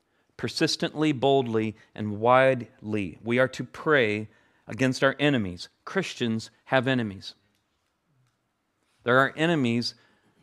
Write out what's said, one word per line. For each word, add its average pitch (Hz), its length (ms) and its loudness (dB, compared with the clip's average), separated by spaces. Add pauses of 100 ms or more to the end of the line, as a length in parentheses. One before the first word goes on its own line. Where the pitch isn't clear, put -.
(360)
Persistently, 151 760 -2
boldly, 117 640 0 (180)
and 104 240 -6
widely. 113 1040 2
We 120 160 0
are 127 100 2
to 143 140 -10
pray 110 640 0 (380)
against 127 380 0
our 135 160 2
enemies. 113 480 -2 (160)
Christians 117 640 -4 (140)
have 131 240 2
enemies. 110 460 -4 (1700)
There 120 140 4
are 135 180 4
enemies 131 580 0 (480)